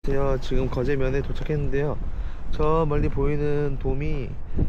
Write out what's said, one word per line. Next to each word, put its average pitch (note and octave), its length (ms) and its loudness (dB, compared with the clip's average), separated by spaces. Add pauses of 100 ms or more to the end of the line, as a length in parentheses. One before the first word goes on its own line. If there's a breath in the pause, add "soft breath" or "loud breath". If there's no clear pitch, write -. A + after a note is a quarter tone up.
안녕하세요. C#3 340 2
지금 B2+ 280 0
거제면에 C3 520 0
도착했는데요. C#3+ 760 0 (540 loud breath)
저 D#3 360 2
멀리 D3 220 2
보이는 C#3+ 720 0
돔이 D3 480 -2 (400)